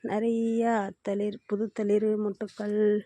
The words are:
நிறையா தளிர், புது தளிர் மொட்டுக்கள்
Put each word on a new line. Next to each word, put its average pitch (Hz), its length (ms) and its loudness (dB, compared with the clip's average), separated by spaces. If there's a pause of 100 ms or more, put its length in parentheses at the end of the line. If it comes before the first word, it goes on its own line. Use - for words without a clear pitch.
(140)
நிறையா 226 600 2 (360)
தளிர், 202 300 -2 (120)
புது 208 160 -2 (120)
தளிர் 208 300 2 (160)
மொட்டுக்கள் 208 540 -4 (260)